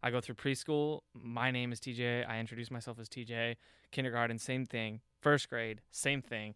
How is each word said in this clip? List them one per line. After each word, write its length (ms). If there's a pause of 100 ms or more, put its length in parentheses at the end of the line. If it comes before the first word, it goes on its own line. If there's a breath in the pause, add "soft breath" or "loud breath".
I 100
go 100
through 140
preschool, 640 (120)
my 380
name 200
is 80
T 140
J, 300
I 160
introduce 300
myself 300
as 100
T 140
J. 340 (340 soft breath)
Kindergarten, 460
same 280
thing. 360 (200)
First 280
grade, 320 (100)
same 300
thing. 340